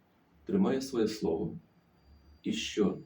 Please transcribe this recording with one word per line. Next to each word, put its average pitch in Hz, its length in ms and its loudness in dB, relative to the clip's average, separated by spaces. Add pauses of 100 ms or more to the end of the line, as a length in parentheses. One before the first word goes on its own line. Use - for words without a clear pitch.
(440)
тримає 131 360 2
своє 113 280 0
слово, - 500 -2 (840)
і - 100 -2
що - 540 0